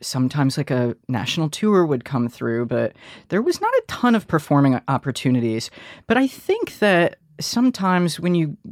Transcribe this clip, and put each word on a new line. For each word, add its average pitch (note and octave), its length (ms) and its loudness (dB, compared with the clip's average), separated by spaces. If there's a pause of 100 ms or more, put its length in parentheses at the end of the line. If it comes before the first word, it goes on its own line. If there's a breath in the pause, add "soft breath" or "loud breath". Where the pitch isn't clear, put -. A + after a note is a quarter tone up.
sometimes, C3+ 560 0
like, D3 140 -4
a B2 240 0 (120)
national C3 420 -2
tour G3 360 2
would C#3 200 -2
come A#2+ 240 -2
through, A#2 380 -4
but A#2 260 -2 (360 loud breath)
there F#3+ 120 0
was E4+ 200 -2
not A4+ 120 0
a B4 140 2
ton A#3+ 280 2
of G#3 120 -2
performing C#3 600 2
opportunities. B2 800 -2 (380 loud breath)
But A3+ 100 2
I C4+ 100 4
think - 520 -4
that F3+ 380 4 (220)
sometimes F#3 800 0
when F3 160 0
you D#3 220 0 (140)